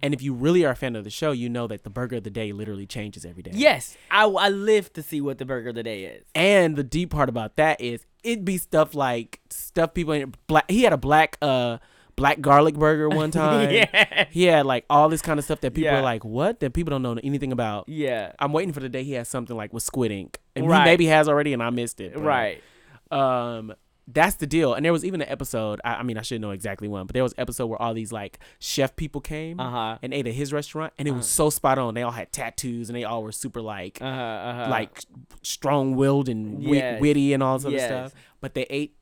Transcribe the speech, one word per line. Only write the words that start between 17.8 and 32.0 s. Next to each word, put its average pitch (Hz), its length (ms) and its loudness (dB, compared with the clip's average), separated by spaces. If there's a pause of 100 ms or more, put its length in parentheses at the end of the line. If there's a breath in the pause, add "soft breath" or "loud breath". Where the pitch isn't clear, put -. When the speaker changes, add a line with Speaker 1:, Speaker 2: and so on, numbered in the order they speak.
Speaker 2:
Yeah. 127 500 -4
Speaker 1:
I'm 143 140 0
waiting 165 220 0
for 139 80 -8
the 131 80 -8
day 131 160 -6
he 143 80 -8
has 120 160 -6
something, 120 260 -8
like, 107 160 -8
with 117 120 -8
squid 120 280 -2
ink. 98 280 -10 (180)
And 135 100 0
Speaker 2:
Right. 160 120 8
Speaker 1:
he 147 40 8
maybe 170 220 8
has 156 240 6
already, 147 240 2
and 120 100 -2
I 117 60 -2
missed 120 320 -4
it, 90 140 -12
but, 117 80 -8
Speaker 2:
Right. 117 380 0 (500 soft breath)
Speaker 1:
um, 120 600 -2 (340)
that's 156 280 2
the - 100 -6
deal. 143 300 2
And 139 100 -2
there 170 80 4
was 160 100 0
even 185 200 -4
an - 60 -8
episode, 113 540 -6
I, 117 120 -4
I - 80 -8
mean, 123 140 -4
I 110 40 -8
should 117 180 -6
know 107 120 -6
exactly 98 360 -8
when, 98 200 -6
but - 80 -8
there 127 80 2
was 120 100 -2
an - 60 -14
episode 123 260 -4
where 110 160 -6
all 117 140 -2
these, 110 180 -8
like, 104 240 -10 (220 soft breath)
chef - 360 -2
people 151 240 -8
came 160 400 -10
Speaker 2:
Uh-huh. 120 440 -6
Speaker 1:
and 131 100 -8
ate 135 140 -2
at 113 80 -4
his 139 180 -4
restaurant, 151 460 -6
and 139 80 -2
it 143 40 0
was 123 140 -2
Speaker 2:
Uh-huh. - 200 2
Speaker 1:
so 151 40 4
spot 135 300 0
on. 117 160 -2
They 120 80 -4